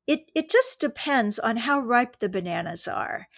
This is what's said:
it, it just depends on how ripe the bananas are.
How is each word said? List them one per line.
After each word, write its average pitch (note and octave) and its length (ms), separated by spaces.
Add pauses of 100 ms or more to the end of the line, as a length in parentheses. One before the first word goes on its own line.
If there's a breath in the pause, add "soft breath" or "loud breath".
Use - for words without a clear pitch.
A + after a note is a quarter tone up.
it, - 280
it D#4 160
just B4+ 300
depends B3+ 580
on A3+ 180
how C4+ 220
ripe B3 400
the G3+ 100
bananas E3+ 600
are. - 500